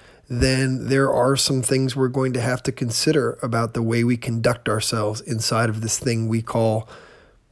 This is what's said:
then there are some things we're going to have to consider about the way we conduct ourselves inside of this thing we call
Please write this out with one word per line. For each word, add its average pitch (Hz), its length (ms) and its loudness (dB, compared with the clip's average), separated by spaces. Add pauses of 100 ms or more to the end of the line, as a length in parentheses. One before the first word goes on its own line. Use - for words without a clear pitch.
(280)
then 131 580 0
there 135 260 2
are 127 220 4
some 131 280 0
things 131 340 0
we're 131 120 2
going 131 260 0
to 123 60 -2
have 127 220 -2
to 131 100 -2
consider 123 680 0
about 117 320 -2
the 120 80 -2
way 117 220 2
we 120 120 4
conduct 117 520 -2
ourselves 107 540 -2
inside 113 460 -2
of 110 120 -4
this 113 180 -4
thing 113 300 -2
we 113 120 0
call 110 480 0 (640)